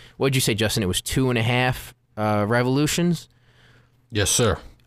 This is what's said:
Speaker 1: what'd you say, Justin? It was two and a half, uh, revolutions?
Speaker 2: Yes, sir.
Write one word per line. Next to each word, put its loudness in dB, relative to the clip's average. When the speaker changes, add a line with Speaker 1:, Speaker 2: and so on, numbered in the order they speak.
Speaker 1:
what'd 0
you 2
say, 0
Justin? 0
It 0
was -2
two -2
and 0
a 0
half, -2
uh, 0
revolutions? 0
Speaker 2:
Yes, 0
sir. 2